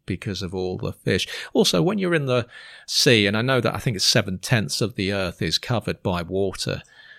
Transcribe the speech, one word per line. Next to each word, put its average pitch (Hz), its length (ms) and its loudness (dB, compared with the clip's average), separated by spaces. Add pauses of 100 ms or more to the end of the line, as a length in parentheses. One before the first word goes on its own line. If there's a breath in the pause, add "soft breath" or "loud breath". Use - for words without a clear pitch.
because 95 360 -6
of 90 120 -6
all 92 240 -2
the 98 160 -6
fish. - 340 0 (260 loud breath)
Also, 185 280 4
when 190 160 2
you're 180 160 -2
in 143 140 0
the 123 200 2 (380 loud breath)
sea, 110 400 4
and 101 100 2
I 110 60 0
know 131 180 2
that 110 140 0
I - 60 -6
think 120 160 -2
it's 92 100 -2
seven-tenths 95 720 0
of 101 160 -4
the 98 160 -2
earth 95 300 -4
is 82 160 0
covered 104 460 -4
by 90 180 0
water, 92 640 -2 (360 loud breath)